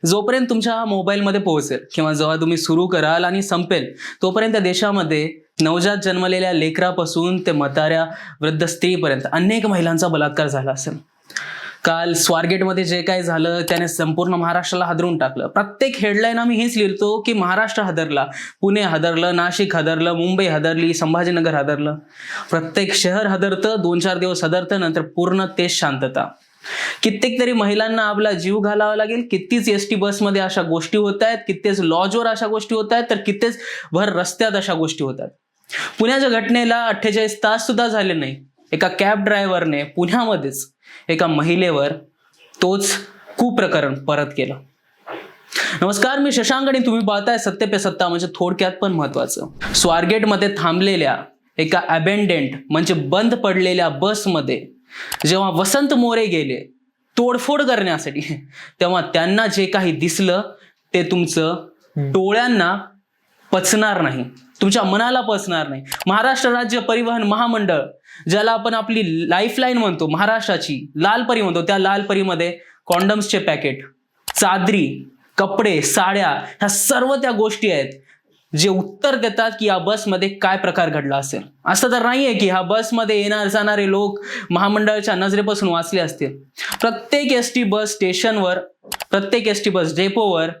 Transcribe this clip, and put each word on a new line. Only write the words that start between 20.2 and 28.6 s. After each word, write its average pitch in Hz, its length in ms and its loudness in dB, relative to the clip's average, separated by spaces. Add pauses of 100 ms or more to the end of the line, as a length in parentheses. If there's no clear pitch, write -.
हादरली, 165 480 2
संभाजीनगर 165 600 2
हादरलं. 147 420 0 (540)
प्रत्येक 165 440 0
शहर 196 320 0
हादरतं, 196 520 0
दोन 175 200 0
चार 175 200 0
दिवस 180 260 -2
हादरतं, 180 360 0
नंतर 165 220 0 (140)
पूर्ण 180 280 2 (120)
देश 175 240 0
शांतता. 135 480 -2 (720)
कित्येक 226 380 0
तरी 247 120 2
महिलांना 220 500 2
आपला 208 300 2
जीव 190 260 0
घालावा 208 380 2